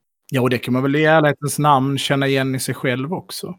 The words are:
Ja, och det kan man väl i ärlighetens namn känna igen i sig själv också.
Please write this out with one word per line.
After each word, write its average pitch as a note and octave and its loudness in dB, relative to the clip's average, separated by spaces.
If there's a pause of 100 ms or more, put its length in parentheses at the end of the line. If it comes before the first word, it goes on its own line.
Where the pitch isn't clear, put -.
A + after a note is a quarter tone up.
(320)
Ja, B2+ 0
och B2 2
det B2 0
kan B2 -4
man B2+ 0
väl C#3 0
i D#3 2
ärlighetens D3+ 2
namn C#3 2
känna C#3 0
igen C3+ 0
i B2+ -4
sig B2+ -6
själv C3 -4
också. - -10